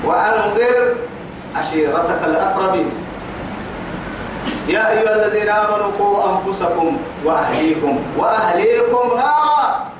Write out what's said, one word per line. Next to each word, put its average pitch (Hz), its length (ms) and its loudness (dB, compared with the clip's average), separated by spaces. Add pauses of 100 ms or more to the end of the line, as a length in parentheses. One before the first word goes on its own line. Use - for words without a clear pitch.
وأنذر 233 880 2 (600)
عشيرتك 156 680 0
الأقربين. 180 640 0 (1800)
يا 214 220 2
أيها 214 260 2
الذين 214 320 2
آمنوا 208 500 2
قوا 202 320 2
أنفسكم 175 680 0 (260)
وأهليكم، 151 760 2 (200)
وأهليكم 247 960 2
نارا 294 720 2 (120)